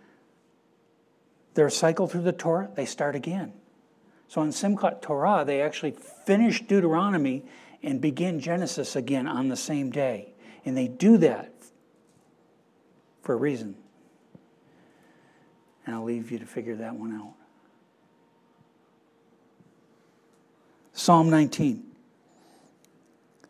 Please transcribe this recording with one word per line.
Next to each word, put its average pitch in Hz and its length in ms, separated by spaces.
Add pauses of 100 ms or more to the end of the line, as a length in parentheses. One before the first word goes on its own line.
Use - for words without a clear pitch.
(1500)
their 147 160
cycle 165 380
through 175 160
the 175 100
Torah? 175 420
They 139 80
start 143 320
again. 165 380 (760)
So - 140
on 156 80
Simchat 196 520
Torah, 156 440
they 139 160
actually 151 300
finish - 680
Deuteronomy 170 880 (360)
and 135 200
begin 160 400
Genesis 165 560
again 131 300
on 131 200
the 127 80
same 139 360
day. 127 420 (320)
And 131 100
they 127 140
do 190 300
that 127 340 (1700)
for - 100
a 117 60
reason. 113 400 (2000)
And 117 120
I'll 113 80
leave 117 280
you 120 60
to 110 80
figure 113 300
that 113 180
one 113 180
out. 104 220 (3500)
Psalm 165 380
nineteen 147 520 (1700)